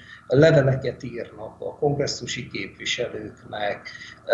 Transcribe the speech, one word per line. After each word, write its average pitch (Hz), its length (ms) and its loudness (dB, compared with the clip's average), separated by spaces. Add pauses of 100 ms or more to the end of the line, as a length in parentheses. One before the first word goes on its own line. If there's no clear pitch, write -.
(280)
leveleket 135 760 4
írnak 117 560 -12
a - 160 -8
kongresszusi 139 720 -2
képviselőknek. 107 1400 -8 (440)